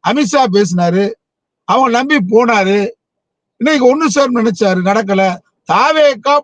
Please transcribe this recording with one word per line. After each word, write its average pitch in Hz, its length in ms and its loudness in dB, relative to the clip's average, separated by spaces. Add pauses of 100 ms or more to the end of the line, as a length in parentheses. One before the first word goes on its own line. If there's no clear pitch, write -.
அமித்ஷா 262 480 0
பேசினாரு, 180 520 0 (640)
அவங்க 254 220 2
நம்பி 269 280 0 (120)
போனாரு. 208 500 2 (800)
இன்னைக்கு 269 240 0
ஒண்ணு 294 220 2
சேரும் 254 280 0
நினைச்சாரு, 208 460 0
நடக்கல. 196 420 0 (460)
தாவேக்கா 277 760 2